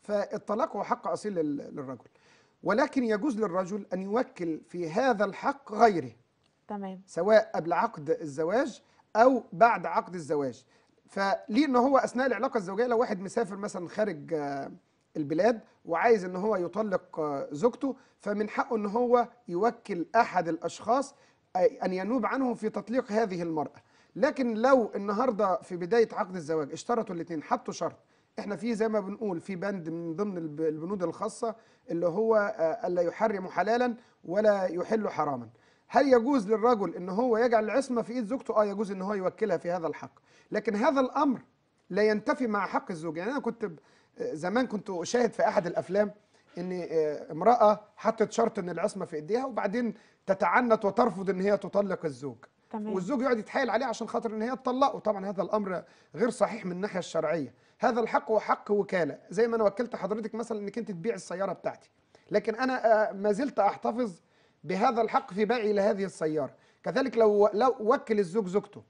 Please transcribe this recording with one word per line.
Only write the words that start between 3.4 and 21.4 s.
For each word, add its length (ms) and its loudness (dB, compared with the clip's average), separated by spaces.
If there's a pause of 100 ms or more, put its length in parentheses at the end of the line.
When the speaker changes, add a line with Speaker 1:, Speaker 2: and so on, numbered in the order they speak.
Speaker 1:
للرجل 520 -2
أن 100 -4
يوكل 680 -4
في 220 -6
هذا 340 2
الحق 480 -4
غيره. 380 4 (580)
Speaker 2:
تمام. 380 -10
Speaker 1:
سواء 480 6
قبل 180 -2
عقد 380 0
الزواج 720 0 (340)
أو 360 6
بعد 340 4
عقد 280 -2
الزواج. 500 -4 (440)
فليه 560 0
إن 120 2
هو 220 6
أثناء 280 0
العلاقة 320 -2
الزوجية 280 -2
لو 120 2
واحد 220 0
مسافر 360 -4
مثلًا 320 -8
خارج، 460 -4
آه، 380 -6 (440)
البلاد 440 2 (240)
وعايز 400 4
إن 120 -6
هو 200 0
يطلق، 640 -4
آه، 320 -4
زوجته، 440 -2 (220)
فمن 300 -4
حقه 280 -2
إن 100 -2
هو 420 2 (200)
يوكل 580 -2 (100)
أحد 320 2
الأشخاص، 680 -2 (420)